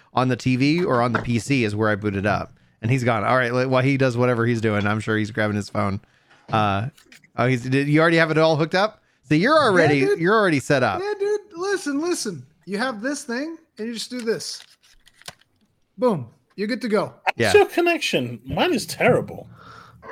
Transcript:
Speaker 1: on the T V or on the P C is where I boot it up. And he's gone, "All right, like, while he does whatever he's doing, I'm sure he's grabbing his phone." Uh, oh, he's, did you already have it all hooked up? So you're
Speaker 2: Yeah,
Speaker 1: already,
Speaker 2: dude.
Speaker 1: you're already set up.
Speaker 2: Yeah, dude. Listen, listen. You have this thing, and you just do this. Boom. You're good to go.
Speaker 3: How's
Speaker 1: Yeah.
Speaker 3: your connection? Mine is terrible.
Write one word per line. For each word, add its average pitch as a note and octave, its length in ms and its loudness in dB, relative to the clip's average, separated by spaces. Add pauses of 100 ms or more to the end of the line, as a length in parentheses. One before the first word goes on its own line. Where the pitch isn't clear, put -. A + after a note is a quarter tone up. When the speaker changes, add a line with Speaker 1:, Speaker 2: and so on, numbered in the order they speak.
(140)
Speaker 1:
on B2+ 160 0
the B2+ 80 0
T B2+ 180 0
V D3 300 2
or B2+ 160 0
on A#2+ 120 0
the A2+ 80 -2
P A#2+ 180 -2
C C3+ 260 0
is G#2 100 -4
where G#2+ 140 0
I G#2 60 0
boot G2+ 200 -2
it G2 100 -2
up. F2+ 280 -2 (280)
And A2 100 0
he's C3 120 0
gone, A2+ 200 0
"All A2+ 120 2
right, B2 160 0
like, B2+ 160 0
while C3 140 2
he C3+ 160 2
does B2+ 180 2
whatever A#2+ 300 2
he's A#2 160 0
doing, G#2 240 0
I'm G#2 140 0
sure A2 180 -2
he's G#2+ 140 -2
grabbing G#2+ 240 0
his G#2 140 -4
phone." G2+ 320 -4 (520)
Uh, G#2+ 360 0 (460)
oh, A#2 120 0
he's, B2+ 200 0
did C#3 200 0
you D3 120 4
already E3 180 4
have D#3+ 120 4
it D#3 80 0
all D#3+ 200 4
hooked D#3+ 180 -2
up? G3 260 -2 (260)
So D3+ 60 0
you're G#3+ 240 4
Speaker 2:
Yeah, D4+ 120 6
Speaker 1:
already, E3+ 320 4
Speaker 2:
dude. G4+ 180 2
Speaker 1:
you're F3+ 160 2
already F#3 240 2
set C3+ 240 2
up. G#2 180 0
Speaker 2:
Yeah, G#4 160 -4
dude. G4+ 220 -2 (160)
Listen, E4+ 440 -4
listen. A#3+ 460 -6 (220)
You G3 100 -6
have A#3 240 -4
this C#4 220 -6
thing, D4 340 -8 (220)
and A3 80 -8
you A#3+ 80 -8
just - 160 -10
do B3 100 -8
this. A3 400 -6 (1400)
Boom. F#3+ 300 0 (300)
You're G3+ 100 -4
good A#3 140 -6
to B3+ 60 -6
go. G3 260 -2 (120)
Speaker 3:
How's - 120 -2
Speaker 1:
Yeah. A2 160 2
Speaker 3:
your G4+ 120 6
connection? E3+ 800 -2
Mine A3+ 280 0
is B3 120 -2
terrible. E3+ 640 -2 (640)